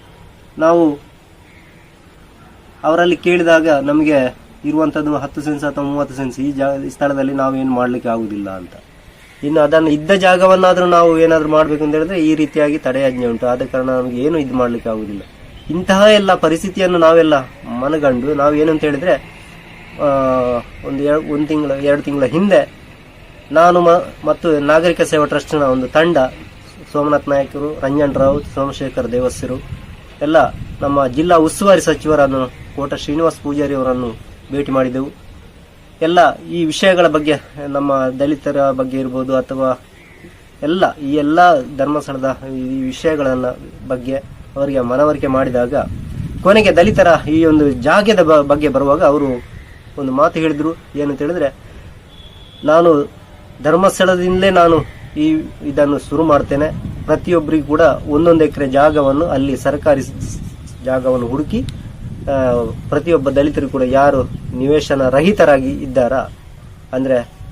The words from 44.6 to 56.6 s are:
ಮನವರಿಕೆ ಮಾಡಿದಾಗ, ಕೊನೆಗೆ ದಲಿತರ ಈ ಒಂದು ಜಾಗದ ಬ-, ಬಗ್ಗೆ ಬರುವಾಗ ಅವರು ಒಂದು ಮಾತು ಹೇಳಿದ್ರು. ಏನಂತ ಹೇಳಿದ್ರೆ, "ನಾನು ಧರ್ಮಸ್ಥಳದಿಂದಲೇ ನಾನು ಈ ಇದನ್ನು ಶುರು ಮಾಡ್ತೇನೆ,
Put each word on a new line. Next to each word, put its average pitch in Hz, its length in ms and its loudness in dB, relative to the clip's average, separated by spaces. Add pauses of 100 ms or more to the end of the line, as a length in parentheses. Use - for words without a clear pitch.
ಮನವರಿಕೆ 143 480 0
ಮಾಡಿದಾಗ, 131 480 0 (680)
ಕೊನೆಗೆ 208 280 4
ದಲಿತರ 180 360 4 (220)
ಈ 160 160 2
ಒಂದು 151 260 4
ಜಾಗದ 185 480 2
ಬ-, 156 220 6
ಬಗ್ಗೆ 147 280 0
ಬರುವಾಗ 139 340 2
ಅವರು 143 520 0 (420)
ಒಂದು 135 140 -6
ಮಾತು 160 280 0
ಹೇಳಿದ್ರು. 160 360 -2 (200)
ಏನಂತ 143 240 -4
ಹೇಳಿದ್ರೆ, 147 340 -4 (1120)
"ನಾನು 156 460 4 (520)
ಧರ್ಮಸ್ಥಳದಿಂದಲೇ 185 840 2
ನಾನು 170 300 4 (400)
ಈ 156 240 0 (200)
ಇದನ್ನು 143 360 0
ಶುರು 147 240 -4
ಮಾಡ್ತೇನೆ, 147 440 0 (380)